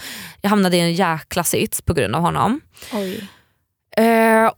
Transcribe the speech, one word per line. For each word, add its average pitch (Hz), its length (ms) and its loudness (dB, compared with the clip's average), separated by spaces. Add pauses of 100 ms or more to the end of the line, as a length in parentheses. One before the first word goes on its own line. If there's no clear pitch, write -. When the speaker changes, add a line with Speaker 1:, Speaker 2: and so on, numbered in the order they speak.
(400)
Speaker 1:
jag 202 100 -2
hamnade 190 260 2
i 175 40 2
en 170 140 0
jäkla 165 500 -2
sits - 380 -2
på - 120 -2
grund 117 220 -2
av 165 60 0
honom. 170 380 0 (320)
Speaker 2:
Oj. 202 360 -8 (760)
Speaker 1:
Eh, 226 540 4